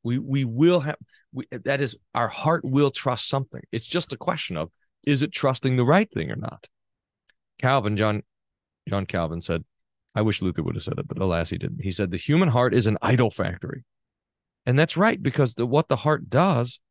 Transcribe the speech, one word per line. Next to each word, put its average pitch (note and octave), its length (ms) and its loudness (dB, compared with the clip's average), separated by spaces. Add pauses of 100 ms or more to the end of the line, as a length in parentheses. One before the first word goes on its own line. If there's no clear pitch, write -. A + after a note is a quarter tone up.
We, A#2+ 160 -2
we C3+ 260 -2
will D3+ 360 4
have, C#3+ 160 -6 (360)
we, B2+ 180 -8
that C3+ 300 -4
is, C3+ 160 -4 (180)
our A#2 140 0
heart - 360 0
will C3+ 260 4
trust - 380 -2
something. C3 420 -4
It's A2+ 160 -6
just - 260 -4
a A#2+ 40 -10
question D3 400 -4
of, D#2 140 -6 (340)
is C#3 180 2
it D3+ 100 -4
trusting C3 440 0
the B2 80 4
right F3 260 4
thing D2+ 200 -4
or G#1+ 60 -6
not? - 320 -10 (920)
Calvin, B2+ 380 2
John, G#2 260 2 (640)
John G2 180 -2
Calvin E2+ 340 -4
said, E2 240 -4 (540)
I G#2+ 40 2
wish G#2+ 200 0
Luther E2+ 220 -2
would E2+ 100 -4
have - 80 -6
said - 160 -6
it, - 80 -6
but - 140 -8
alas, E2+ 280 0
he F2 100 -6
didn't. F2 220 -6
He G2 120 -4
said, F#2 180 -2
"The F2+ 60 -6
human E3 320 2
heart B2 260 2
is A2 140 4
an G#2+ 120 0
idol A#2+ 300 4
factory." - 540 -6 (840)
And B2+ 100 4
that's D#3+ 200 2
right, G3 260 2
because C3+ 320 2
the, A#2 100 -2
what C#3 240 2
the - 160 0
heart D3+ 240 0
does B2+ 520 2 (100)